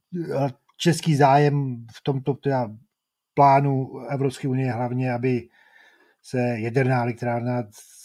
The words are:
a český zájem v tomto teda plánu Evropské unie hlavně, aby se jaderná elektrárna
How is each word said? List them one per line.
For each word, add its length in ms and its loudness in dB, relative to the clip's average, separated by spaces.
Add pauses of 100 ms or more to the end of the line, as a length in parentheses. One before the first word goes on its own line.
(400)
a 100 0 (280)
český 380 2
zájem 760 4
v 100 -20
tomto 300 -2
teda 360 -4 (640)
plánu 640 4 (100)
Evropské 380 -4
unie 240 -2
hlavně, 420 -4
aby 340 -2 (760)
se 160 -6 (200)
jaderná 440 0
elektrárna 600 -4 (420)